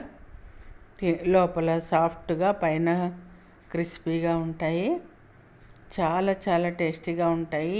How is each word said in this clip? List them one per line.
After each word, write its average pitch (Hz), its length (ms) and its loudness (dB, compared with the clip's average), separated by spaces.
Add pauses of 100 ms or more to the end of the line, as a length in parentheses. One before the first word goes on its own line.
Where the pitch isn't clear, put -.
(960)
తి-, 170 280 0
లోపల 175 520 4
సాఫ్ట్గా 165 720 0
పైన 175 600 0 (580)
క్రిస్పీగా 165 680 -2
ఉంటాయి. 165 640 -2 (1000)
చాలా 185 320 2
చాలా 180 360 0
టేస్టీగా 170 600 -2
ఉంటాయి. 165 520 -2